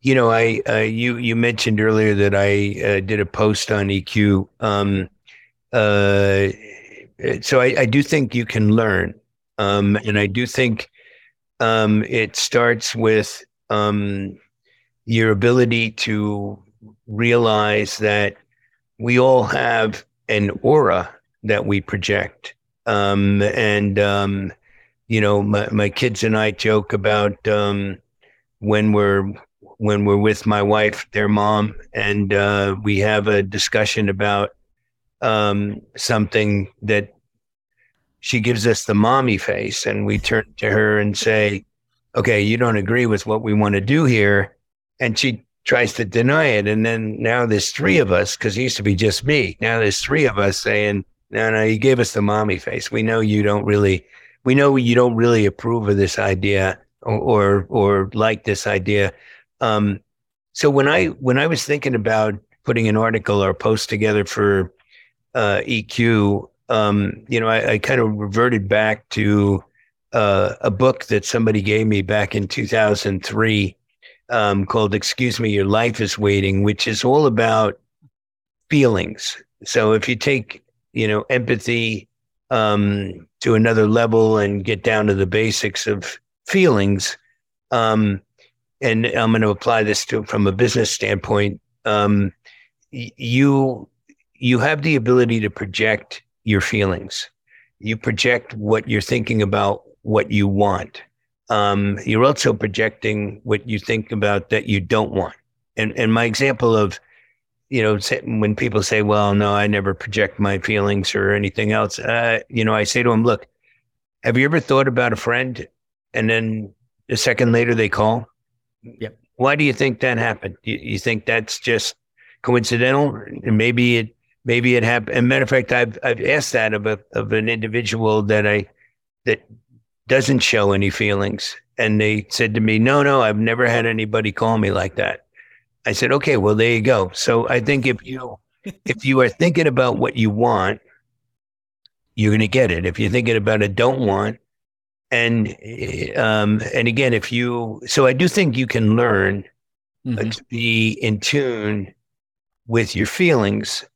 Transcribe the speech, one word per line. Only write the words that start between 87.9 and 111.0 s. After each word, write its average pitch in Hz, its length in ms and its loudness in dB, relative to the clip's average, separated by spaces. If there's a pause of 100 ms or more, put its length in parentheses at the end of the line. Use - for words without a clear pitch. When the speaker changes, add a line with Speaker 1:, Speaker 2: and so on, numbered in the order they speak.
Speaker 1:
and 113 240 0
I'm 113 280 0
gonna 110 180 2
apply 110 320 0
this 107 240 -2
to, 110 180 -4
from 104 220 -2
a 98 60 2
business 113 380 0
standpoint, 101 720 -2 (240)
um, 104 480 0 (580)
y-, 120 280 -12
you, 135 680 0 (480)
you 123 240 2
have 143 220 0
the 151 160 0
ability 117 440 2
to 104 100 -2
project 107 720 -4 (240)
your 104 140 4
feelings. 98 720 -4 (480)
You 110 180 -6
project 120 560 -2
what 110 340 -2
you're 110 140 0
thinking 113 400 -2
about, 101 420 0 (200)
what 107 280 0
you 101 160 0
want. 98 560 -2 (460)
Um, 101 560 0
you're 113 200 2
also 139 280 2
projecting 107 920 -4
what 107 220 -2
you 110 120 -4
think 110 340 -4
about 104 380 -2
that 110 160 0
you 101 120 0
don't 95 340 0
want. 92 240 -4 (420)
And, 110 200 -4
and 110 140 2
my 113 120 2
example 117 520 0
of, 104 240 0 (680)
you 127 120 0
know, 107 140 2
say, - 280 -4
when 107 300 0
people 107 280 -2
say, 107 180 0
"Well, 104 340 2
no, 104 200 2
I 101 120 2
never 98 280 -2
project 101 440 -4
my 98 200 0
feelings 101 560 -2